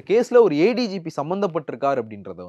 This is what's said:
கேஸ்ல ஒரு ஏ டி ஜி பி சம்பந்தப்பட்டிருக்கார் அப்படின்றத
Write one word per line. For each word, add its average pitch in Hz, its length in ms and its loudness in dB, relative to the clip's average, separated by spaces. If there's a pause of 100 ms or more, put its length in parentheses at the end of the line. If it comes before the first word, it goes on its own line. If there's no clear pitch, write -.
கேஸ்ல 247 280 4 (100)
ஒரு 151 160 2
ஏ - 20 6 (120)
டி 254 120 0
ஜி 190 160 -6
பி 160 60 -8 (100)
சம்பந்தப்பட்டிருக்கார் 151 800 -4
அப்படின்றத 98 480 -12